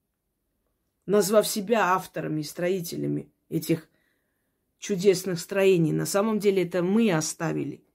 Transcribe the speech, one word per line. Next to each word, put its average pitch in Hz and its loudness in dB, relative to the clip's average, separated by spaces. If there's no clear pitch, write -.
назвав 208 4
себя 196 0
авторами 156 -4
и 151 -6
строителями 147 -4
этих 160 -4
чудесных 185 0
строений. 190 2
На 156 -2
самом 208 0
деле 190 2
это 170 -2
мы 202 2
оставили. 156 -4